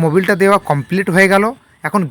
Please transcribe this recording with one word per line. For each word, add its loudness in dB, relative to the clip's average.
মোবিলটা 0
দেওয়া 4
কমপ্লিট -4
হয়ে 4
গেল। 4
এখন -2